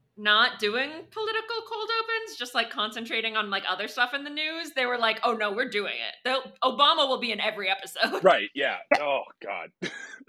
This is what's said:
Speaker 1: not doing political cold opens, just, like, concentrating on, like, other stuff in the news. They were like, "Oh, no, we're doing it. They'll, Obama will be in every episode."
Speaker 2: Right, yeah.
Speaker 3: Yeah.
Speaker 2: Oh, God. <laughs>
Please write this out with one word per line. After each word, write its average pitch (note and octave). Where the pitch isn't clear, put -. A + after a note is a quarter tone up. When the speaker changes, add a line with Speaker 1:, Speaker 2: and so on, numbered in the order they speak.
Speaker 1:
not G#3+
doing A#3
political A4
cold G#4+
opens, A4+
just, B3
like, A#3
concentrating A3+
on, G#3
like, G3
other F#3+
stuff B3
in C#4
the D4
news. D#4
They B3+
were B3
like, A3
"Oh, A#3+
no, G#3+
we're A#3+
doing F3+
it. A#2
They'll, C4
Obama C#4+
will B3+
be A#3
in G#3
every G3+
episode." G3+
Speaker 2:
Right, B2+
yeah. C3
Speaker 3:
Yeah. -
Speaker 2:
Oh, C#3
God. F2
<laughs> -